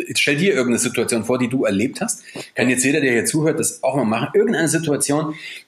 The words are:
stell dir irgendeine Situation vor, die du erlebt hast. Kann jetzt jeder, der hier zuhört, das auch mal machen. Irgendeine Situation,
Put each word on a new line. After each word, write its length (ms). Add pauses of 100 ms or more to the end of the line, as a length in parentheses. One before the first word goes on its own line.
(160)
stell 200
dir 160
irgendeine 260
Situation 460
vor, 140
die 100
du 160
erlebt 360
hast. 220 (320)
Kann 140
jetzt 160
jeder, 160
der 120
hier 120
zuhört, 340
das 240
auch 140
mal 80
machen. 300
Irgendeine 340
Situation, 680 (340)